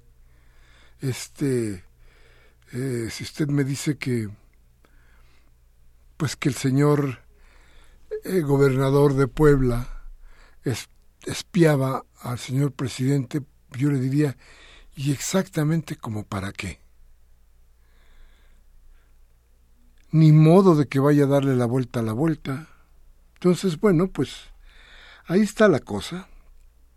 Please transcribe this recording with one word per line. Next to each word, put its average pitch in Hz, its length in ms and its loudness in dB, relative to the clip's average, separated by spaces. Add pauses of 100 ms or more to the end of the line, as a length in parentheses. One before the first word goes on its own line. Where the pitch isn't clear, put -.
(1000)
Este, 123 840 -6 (880)
eh, 123 360 -6
si - 140 -12
usted 151 240 -6
me 143 160 0
dice 135 340 -4
que, 117 320 -4 (1900)
pues - 180 -4
que - 140 -4
el 123 60 -2
señor, 139 640 0 (1040)
eh, 185 160 -2
gobernador 139 720 2
de 135 160 0
Puebla 131 720 0 (640)
es-, 127 240 -6 (360)
espiaba 139 800 0 (160)
al 120 180 -8
señor 135 360 -4
presidente, 135 680 -4 (280)
yo 135 200 -2
le 139 120 0
diría, 135 340 0 (600)
¿y 143 160 -4
exactamente 160 800 -4
como 107 300 -10
para 98 260 -8
qué? - 300 -12 (3250)
Ni 156 220 8
modo 165 420 8
de 147 140 0
que 135 100 -2
vaya 143 240 4
a 135 40 2
darle 139 280 0
la 123 100 0
vuelta 123 360 -4
a - 20 -4
la 110 80 -4
vuelta. 143 560 -4 (680)
Entonces, 180 440 0
bueno, 185 300 2
pues, - 320 -6 (840)
ahí 175 140 0
está 214 300 2
la 135 100 2
cosa. 170 480 -10 (680)